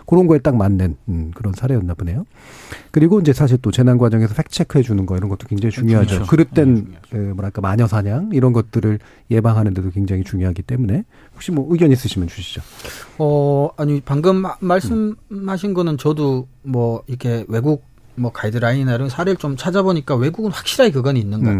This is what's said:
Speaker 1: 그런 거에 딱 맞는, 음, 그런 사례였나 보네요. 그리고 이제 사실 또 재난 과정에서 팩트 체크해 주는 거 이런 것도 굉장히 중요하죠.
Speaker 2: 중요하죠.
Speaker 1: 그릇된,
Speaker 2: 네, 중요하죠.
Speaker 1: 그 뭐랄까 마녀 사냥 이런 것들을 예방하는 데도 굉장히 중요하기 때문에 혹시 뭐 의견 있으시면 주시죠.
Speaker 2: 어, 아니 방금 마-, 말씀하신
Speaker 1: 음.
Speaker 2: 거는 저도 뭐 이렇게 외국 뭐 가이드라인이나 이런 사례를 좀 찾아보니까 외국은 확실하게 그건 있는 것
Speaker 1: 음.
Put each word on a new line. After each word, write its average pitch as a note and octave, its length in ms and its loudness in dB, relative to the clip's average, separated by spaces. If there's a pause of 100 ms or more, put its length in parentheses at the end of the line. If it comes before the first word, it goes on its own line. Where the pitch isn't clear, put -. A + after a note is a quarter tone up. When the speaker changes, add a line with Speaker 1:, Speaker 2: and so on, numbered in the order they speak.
Speaker 1:
그런 F3+ 200 4
거에 D#3 120 6
딱 C3+ 180 0
맞는, F#2+ 400 2 (140)
음, E2 240 -4
그런 G#2 180 -6
사례였나 G#2+ 400 -2
보네요. F2+ 320 -6 (680)
그리고 E3+ 300 4
이제 D3 140 4
사실 B2+ 240 4
또 A2 120 -2
재난 B2 280 4
과정에서 A2 360 2
팩트 - 160 -4
체크해 D3+ 320 0
주는 G2+ 220 0
거 F#2 140 -2
이런 G2 100 -2
것도 F#2+ 180 -8
굉장히 G#2 260 -2
중요하죠. A2 360 2
Speaker 2:
중요하죠. F#2+ 220 -2
Speaker 1:
그릇된, D3+ 440 4
Speaker 2:
네, G#2+ 60 2
중요하죠. F#2 300 -12
Speaker 1:
그 - 60 -6 (180)
뭐랄까 G2 260 -6
마녀 G2+ 260 2
사냥 A2 460 -2
이런 B2+ 220 4
것들을 A2 440 0 (320)
예방하는 A2 440 2
데도 F#2 160 -4
굉장히 F#2+ 340 -2
중요하기 F#2 380 -2
때문에 B2 420 -2 (300)
혹시 - 180 -10
뭐 C#3 180 -2
의견 E3 220 4
있으시면 F#2+ 360 -2
주시죠. - 340 -12 (560)
Speaker 2:
어, C#3+ 580 2
아니 D3 240 0
방금 D#3 360 0
마-, F#3+ 240 -4
말씀하신 G3 1120 -4
Speaker 1:
음. F#3 40 -4
Speaker 2:
거는 E3+ 240 -2
저도 C#3+ 500 -2 (140)
뭐 A#2+ 460 -2
이렇게 B2 400 -4
외국 C3 440 -2 (240)
뭐 A#2+ 140 -4
가이드라인이나 A#2+ 640 -2
이런 C3+ 140 -2
사례를 F3+ 300 -2
좀 C#3 180 -6
찾아보니까 F3 580 -2
외국은 D#3+ 380 -2
확실하게 - 400 0
그건 C3+ 240 0
있는 G#2+ 260 -2
것 A#2 80 2
Speaker 1:
음. G2+ 100 2